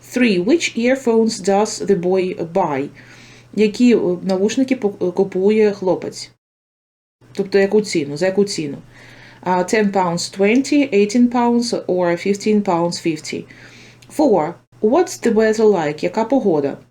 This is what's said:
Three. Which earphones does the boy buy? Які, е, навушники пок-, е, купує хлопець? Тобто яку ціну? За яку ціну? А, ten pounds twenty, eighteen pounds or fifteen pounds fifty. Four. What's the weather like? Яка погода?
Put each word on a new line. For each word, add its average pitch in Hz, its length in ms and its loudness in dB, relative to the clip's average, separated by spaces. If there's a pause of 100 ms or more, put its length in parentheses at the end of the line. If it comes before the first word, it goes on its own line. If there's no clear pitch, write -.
(140)
Three. 214 300 2
Which 285 340 0
earphones 233 520 2
does 196 560 -2
the 185 160 2
boy 180 520 -2
buy? 147 340 -2 (680)
Які, 214 400 4
е, 175 40 2 (240)
навушники 214 520 0
пок-, 202 320 -4
е, 180 40 -4
купує 196 600 2
хлопець? - 600 -6 (1000)
Тобто 196 260 -2
яку 196 220 2
ціну? 147 360 -4
За 170 80 -2
яку 190 180 2
ціну? 156 340 -6 (640)
А, 180 160 0
ten 196 340 0
pounds 180 480 -2
twenty, 262 540 2
eighteen 208 360 4
pounds 240 560 0
or 175 420 0
fifteen 208 340 0
pounds 170 440 -2
fifty. - 380 -6 (760)
Four. 180 360 2 (280)
What's 302 420 0
the 233 100 2
weather 220 320 2
like? 160 380 2
Яка 175 200 -2
погода? 160 540 0 (140)